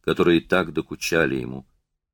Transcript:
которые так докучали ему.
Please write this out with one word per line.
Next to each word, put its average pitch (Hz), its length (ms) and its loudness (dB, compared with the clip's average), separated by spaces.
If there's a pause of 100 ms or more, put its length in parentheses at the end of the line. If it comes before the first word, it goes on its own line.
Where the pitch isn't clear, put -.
которые 85 400 2
так 85 320 -2
докучали 78 640 -2
ему. 64 300 -10 (480)